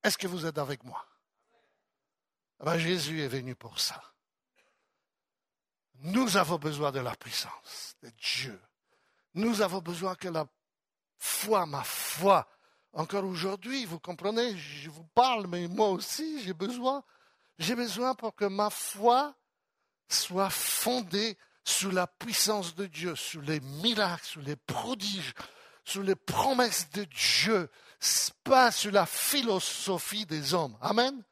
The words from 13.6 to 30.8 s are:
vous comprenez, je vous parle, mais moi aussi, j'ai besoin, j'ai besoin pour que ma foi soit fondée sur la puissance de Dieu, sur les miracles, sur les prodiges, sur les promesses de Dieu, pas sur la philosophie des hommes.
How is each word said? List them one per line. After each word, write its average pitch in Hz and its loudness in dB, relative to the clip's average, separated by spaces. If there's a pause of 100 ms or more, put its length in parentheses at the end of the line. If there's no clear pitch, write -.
vous 165 -8
comprenez, 208 -2
je 147 -12
vous 160 -18 (100)
parle, 233 10
mais 175 -2
moi 202 4
aussi, 294 -4
j'ai 185 -6
besoin, 247 -2 (540)
j'ai 170 -2
besoin 240 -2
pour 220 -8
que 208 0
ma 202 2
foi 240 2 (720)
soit 190 0
fondée 214 -2 (260)
sur - 0
la 185 2
puissance 202 -2
de 196 -6
Dieu, 165 -6
sur - -8
les 151 -2
miracles, 175 -2
sur - -12
les 143 -6
prodiges, 196 -6 (500)
sur 196 -6
les 190 0
promesses 247 0
de 208 -6
Dieu, 175 2 (720)
pas 254 6
sur 208 -2
la 190 6
philosophie 202 -2
des 151 -4
hommes. 147 0